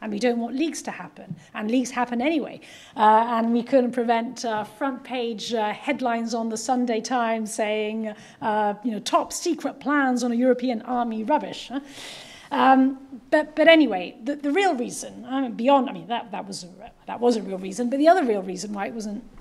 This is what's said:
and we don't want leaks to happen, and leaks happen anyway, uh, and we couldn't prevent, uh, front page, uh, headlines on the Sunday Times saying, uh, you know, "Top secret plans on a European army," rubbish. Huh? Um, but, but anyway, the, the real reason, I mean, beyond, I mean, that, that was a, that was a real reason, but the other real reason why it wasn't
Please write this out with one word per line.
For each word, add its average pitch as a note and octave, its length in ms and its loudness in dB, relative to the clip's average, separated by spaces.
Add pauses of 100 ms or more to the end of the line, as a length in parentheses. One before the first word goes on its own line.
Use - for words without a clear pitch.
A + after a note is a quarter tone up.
and A3 100 -8
we G#3 80 -4
don't A#3+ 200 0
want A#3 180 -6
leaks D#4 240 -2
to G#3+ 100 -6
happen, - 460 -12 (160)
and A3 180 -6
leaks B3 200 2
happen B3 320 -2
anyway, D4 360 -2 (380)
uh, A3 320 6
and A3+ 240 2
we A#3+ 100 2
couldn't B3 300 4
prevent, A#3 540 -2
uh, G#3+ 180 -2
front C4 400 -6
page, A#3 480 -6
uh, G#3+ 220 0
headlines A#3 580 -2
on A3+ 160 -2
the G#3+ 80 -4
Sunday A#3+ 460 0
Times A3+ 500 0
saying, G#3+ 640 -2 (260)
uh, G#3+ 320 0 (100)
you B3 80 -2
know, G#3 100 -4
"Top D4+ 300 0
secret - 480 -4
plans C4 460 0
on A#3+ 80 0
a - 20 -2
European B3 460 2
army," A#3+ 420 -4
rubbish. G#3 460 -2
Huh? F#3 120 -8 (720)
Um, C4 480 4 (320)
but, D4+ 240 0
but D#4 140 6
anyway, A3+ 560 6
the, C#4+ 120 -4
the C#4+ 140 -4
real F#4 240 4
reason, G#3+ 520 -8
I C4 160 -4
mean, A#3+ 100 -4
beyond, B3 380 4
I - 20 -8
mean, E3+ 140 -14
that, A3+ 260 -8
that F#3+ 140 -10
was F#3 180 -12
a, F#3 280 -20 (140)
that F#3+ 140 -8
was A#3+ 160 4
a G3+ 60 -4
real F#3+ 160 -8
reason, F#3+ 320 -6
but C#4 80 0
the D4+ 100 6
other F4 160 6
real G#3 180 0
reason F#3 300 -8
why G3+ 140 -6
it C4 80 -10
wasn't G#3+ 280 -8 (180)